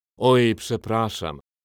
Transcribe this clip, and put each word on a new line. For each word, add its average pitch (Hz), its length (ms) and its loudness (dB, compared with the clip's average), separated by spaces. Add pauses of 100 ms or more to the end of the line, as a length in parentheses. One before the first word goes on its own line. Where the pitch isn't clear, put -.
(180)
Oj, 120 360 4
przepraszam. 110 840 -6 (240)